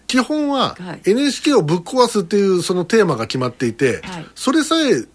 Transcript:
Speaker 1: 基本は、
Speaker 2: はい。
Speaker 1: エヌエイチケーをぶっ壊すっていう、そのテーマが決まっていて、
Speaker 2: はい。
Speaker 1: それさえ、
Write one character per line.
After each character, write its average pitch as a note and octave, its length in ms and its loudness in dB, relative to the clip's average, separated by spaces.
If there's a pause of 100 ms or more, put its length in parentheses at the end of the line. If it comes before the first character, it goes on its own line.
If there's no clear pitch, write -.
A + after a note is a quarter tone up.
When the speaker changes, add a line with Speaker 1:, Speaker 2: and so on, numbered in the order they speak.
Speaker 1:
基 B3+ 120 0
本 D4 300 -2
は、 B3+ 300 -2
Speaker 2:
は F3+ 140 -12
い。 D3 120 -16
Speaker 1:
エ F#3 80 4
ヌ B3+ 80 2
エ C#4+ 60 0
イ B3+ 40 0
チ - 120 -10
ケ D4 100 4
ー B3 40 6
を F#3+ 40 6
ぶ D#3 140 0
っ - 20 -4
壊 B3 300 2
す G#3 140 0
っ - 20 -4
て G3+ 140 -2
い G3+ 100 4
う、 F3+ 140 2
そ F3+ 120 -4
の F3+ 120 -2
テ A3+ 180 4
ー - 20 6
マ D3+ 100 0
が A2+ 120 -6
決 C3+ 100 -6
ま B2+ 100 -2
っ A#2+ 40 -4
て B2+ 160 -4
い A2 60 -2
て、 A#2 300 0
Speaker 2:
は F#3 160 -12
い。 D#3 60 -14 (100)
Speaker 1:
そ - 160 -2
れ D4+ 120 2
さ E4 180 0
え、 F#3 340 2